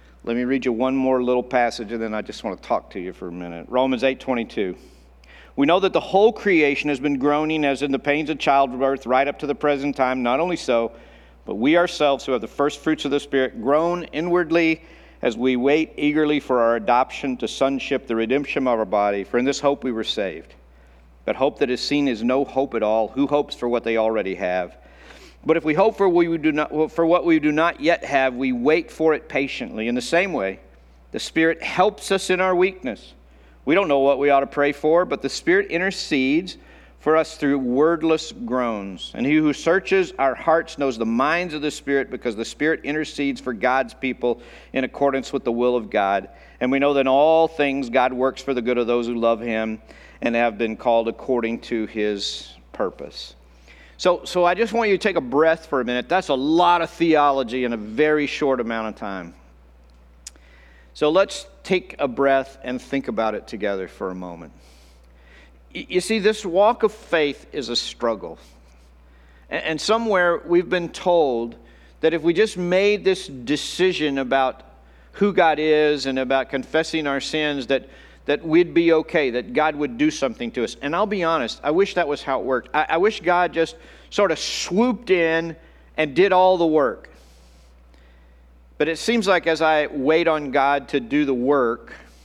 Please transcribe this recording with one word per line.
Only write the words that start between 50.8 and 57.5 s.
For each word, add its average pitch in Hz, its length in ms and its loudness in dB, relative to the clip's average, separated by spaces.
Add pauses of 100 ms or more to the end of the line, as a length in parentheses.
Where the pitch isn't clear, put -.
according 117 520 -2
to 110 260 -4
his 104 640 -6 (220)
purpose. - 640 -8 (600)
So, 180 260 2
so 175 220 0
I 175 80 4
just 202 180 -2
want 226 200 0
you 190 60 2
to 175 40 -4
take 190 160 0
a 160 40 0
breath 151 440 2
for 135 160 0
a 120 40 0
minute. 123 220 -2
That's 180 220 0
a 147 60 2
lot 165 460 4
of 160 80 -4
theology 139 760 2